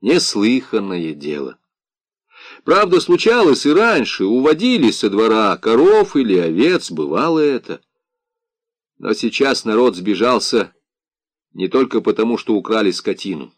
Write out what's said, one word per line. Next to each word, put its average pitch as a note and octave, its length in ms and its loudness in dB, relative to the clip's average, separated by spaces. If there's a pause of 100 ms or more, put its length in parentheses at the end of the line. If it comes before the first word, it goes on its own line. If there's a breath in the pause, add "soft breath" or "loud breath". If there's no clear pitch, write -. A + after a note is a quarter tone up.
Неслыханное G#2 1120 -2
дело. D2 460 -10 (1040 loud breath)
Правда, F3+ 360 2
случалось F3+ 680 2
и C#3+ 60 4
раньше, F3 520 0
уводили D3+ 680 2
со G#2 200 -2
двора G#2+ 460 2
коров F#3+ 580 4
или A2+ 240 2
овец, F#2 540 0
бывало F2+ 480 -2
это. C#3+ 400 -2 (1200)
Но - 160 -4
сейчас C3+ 500 -2
народ A2+ 320 2
сбежался G#2 760 -2 (840)
не F#2 140 -4
только B2 320 0
потому, A2 380 -2
что - 160 -2
украли G#2 380 -2
скотину F2+ 640 -8